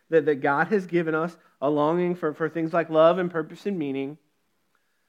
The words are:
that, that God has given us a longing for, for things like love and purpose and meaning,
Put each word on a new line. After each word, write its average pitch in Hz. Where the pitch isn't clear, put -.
that, 156
that 143
God 143
has 190
given 165
us 165
a 139
longing 165
for, 165
for 160
things 160
like 165
love 165
and 180
purpose 170
and 202
meaning, 139